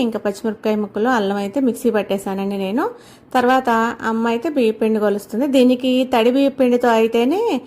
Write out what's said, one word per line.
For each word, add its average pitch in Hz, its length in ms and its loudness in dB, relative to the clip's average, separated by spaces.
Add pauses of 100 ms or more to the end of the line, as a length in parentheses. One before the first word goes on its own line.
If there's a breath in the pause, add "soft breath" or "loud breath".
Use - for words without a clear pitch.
ఇంకా 226 180 -2
పచ్చిమిరపకాయ 214 560 -4
ముక్కలు, 214 340 -2
అల్లం 202 280 0
అయితే 202 240 -4
మిక్సీ 240 300 0
పట్టేశానండి 196 680 -4
నేను. 226 320 -2 (440 loud breath)
తర్వాత 240 680 2
అమ్మ 226 260 -2
అయితే 233 200 -2
బియ్య 262 220 2
పిండి 220 300 -2
కొలుస్తుంది. 208 460 -2
దీనికి 254 720 2
తడి 226 140 4
బియ్య 277 180 2
పిండితో 247 400 2
అయితేనే 240 800 2